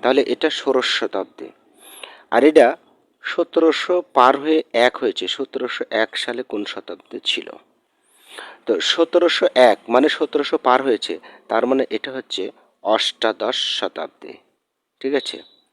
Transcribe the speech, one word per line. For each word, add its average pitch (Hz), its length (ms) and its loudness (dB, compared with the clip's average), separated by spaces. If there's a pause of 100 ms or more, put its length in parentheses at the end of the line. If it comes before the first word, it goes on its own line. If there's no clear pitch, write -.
তাহলে 131 240 4
এটা 151 240 -2
ষোড়শ 131 380 -2 (100)
শতাব্দী, - 500 -8 (800)
আর 120 140 2
এটা 151 320 6 (460)
সতেরোশো 170 800 0 (120)
পার 131 220 6
হয়ে 156 260 0 (100)
এক 120 240 2
হয়েছে, 95 320 -4
সতেরোশো - 640 -6
এক 110 280 0
সালে 120 240 -8
কোন 104 220 -8
শতাব্দী - 600 -14
ছিল? - 240 -6 (1160)
তো 98 140 0
সতেরোশো 170 760 2
এক 123 240 6 (100)
মানে 127 200 4
সতেরোশো 147 500 -2
পার 127 240 2
হয়েছে, 110 360 -4 (300)
তার 113 180 0
মানে 131 240 0
এটা 120 220 -8
হচ্ছে 120 380 -10 (320)
অষ্টাদশ 110 760 -2 (220)
শতাব্দী, - 540 -10 (680)
ঠিক 135 140 -6
আছে? - 280 -6 (300)